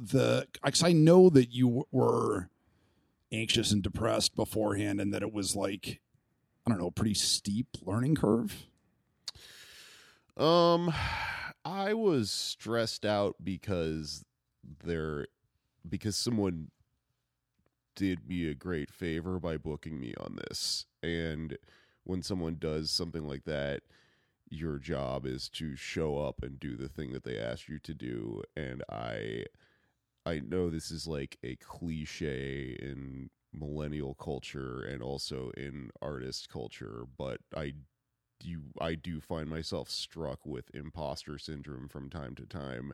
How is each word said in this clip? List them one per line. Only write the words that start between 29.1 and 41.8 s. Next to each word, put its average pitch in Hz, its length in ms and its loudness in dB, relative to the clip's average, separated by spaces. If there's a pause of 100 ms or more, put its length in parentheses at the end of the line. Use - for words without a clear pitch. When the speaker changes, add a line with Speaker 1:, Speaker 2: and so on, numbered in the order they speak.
Speaker 2:
I 82 140 0
know 87 300 0
this 80 220 -4
is, 80 160 -8
like, 71 360 -4
a 65 140 -6
cliche 69 1200 -6
in 65 480 -10 (240)
millennial 73 640 -4
culture 65 640 -6
and 60 200 -8
also 65 560 -6
in 67 340 -10 (100)
artist 65 480 -8
culture, 58 540 -10 (140)
but 65 240 -6 (140)
I 73 180 -6 (640)
do, 85 220 -8 (200)
I 82 140 0
do 80 260 -8
find 80 280 -6
myself 80 400 -6
struck - 560 -8
with 65 280 -10
imposter 73 640 -8
syndrome 71 520 -10